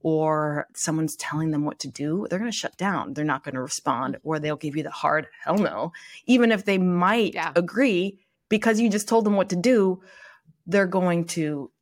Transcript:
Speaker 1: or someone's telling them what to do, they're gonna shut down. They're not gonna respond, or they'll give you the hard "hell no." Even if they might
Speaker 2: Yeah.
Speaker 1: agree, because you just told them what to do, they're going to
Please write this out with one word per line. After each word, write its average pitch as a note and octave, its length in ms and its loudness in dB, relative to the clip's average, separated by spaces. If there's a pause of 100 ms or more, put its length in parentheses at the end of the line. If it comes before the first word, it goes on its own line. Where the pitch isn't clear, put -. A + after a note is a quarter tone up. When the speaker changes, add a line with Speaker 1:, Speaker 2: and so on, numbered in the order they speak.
Speaker 1:
or D#3 720 0
someone's D#3+ 420 -2
telling D#3 360 -4
them D3 120 -2
what D3 160 -6
to - 80 -10
do, D3+ 420 -6
they're F3+ 100 -4
gonna A#3 120 -4
shut - 240 -8
down. F3+ 380 -4
They're D3+ 100 -4
not C#3 200 -2
gonna C3 180 -8
respond, C3 600 -4
or D#3 160 -4
they'll D3+ 180 -2
give D3 180 -8
you D#3 80 -4
the D3+ 80 -8
hard D3+ 360 -2 (160)
"hell F3 140 0
no." D3+ 360 -2 (320)
Even A#3+ 260 6
if G3+ 140 0
they G3 140 2
might F#3 560 2
Speaker 2:
Yeah. E3 200 -4
Speaker 1:
agree, F#3+ 640 2 (300)
because G#3+ 300 2
you A#3 100 4
just G#3 180 -2
told A3+ 180 4
them G#3 100 4
what F#3+ 140 2
to F3+ 60 -2
do, F#3+ 460 4 (640)
they're G3 220 2
going F3 380 2
to D3+ 460 -4 (100)